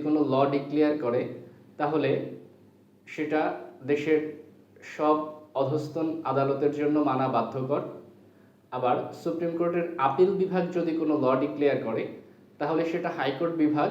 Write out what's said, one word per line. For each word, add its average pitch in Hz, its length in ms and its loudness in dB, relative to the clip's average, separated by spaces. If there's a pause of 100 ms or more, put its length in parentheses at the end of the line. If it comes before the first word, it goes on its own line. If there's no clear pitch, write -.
কোনো 151 140 2 (140)
ল - 20 2 (180)
ডিক্লেয়ার 147 400 2 (100)
করে, 123 180 0 (580)
তাহলে 147 300 0 (1040)
সেটা 151 280 -2 (500)
দেশের 151 280 2 (760)
সব 151 200 2 (460)
অধস্তন 151 460 -2 (240)
আদালতের 139 480 2
জন্য 147 160 2 (140)
মানা 131 260 2
বাধ্যকর। 127 460 -2 (960)
আবার 123 200 2 (240)
সুপ্রিম 165 380 -2
কোর্টের 170 260 0 (220)
আপিল 185 220 6 (120)
বিভাগ 185 220 2 (140)
যদি 165 140 0 (100)
কোনো 151 120 2 (100)
ল - 20 4 (180)
ডিক্লেয়ার 143 340 2 (100)
করে, 113 160 -2 (560)
তাহলে 160 220 0 (100)
সেটা 175 260 -2
হাইকোর্ট 156 360 -2 (100)
বিভাগ 147 280 2